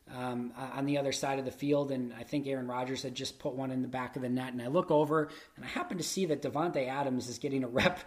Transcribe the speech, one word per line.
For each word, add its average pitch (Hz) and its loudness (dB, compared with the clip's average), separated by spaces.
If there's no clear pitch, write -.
um, 123 -4
uh, 135 -8
on 139 0
the 143 4
other 139 2
side 135 0
of 131 -2
the 127 -2
field, 143 2
and 127 -2
I 120 -10
think 139 -2
Aaron 131 -2
Rodgers 127 -2
had 123 -4
just 131 -6
put 135 -4
one 131 -2
in 127 0
the 127 -2
back 127 -4
of 135 -4
the 127 -2
net, 127 0
and 123 -4
I 120 -2
look 170 2
over, 151 4
and - -14
I 120 -10
happen 349 -4
to 156 -2
see 190 0
that 151 2
Davante 147 0
Adams 127 0
is 117 -8
getting 135 0
a 120 -2
rep 123 4